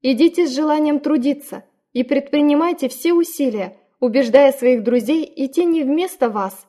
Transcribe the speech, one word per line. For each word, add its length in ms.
Идите 440
с 80
желанием 460
трудиться 640
и 80
предпринимайте 840
все 260
усилия, 640
убеждая 540
своих 300
друзей 540
идти 280
не 200
вместо 440
вас 400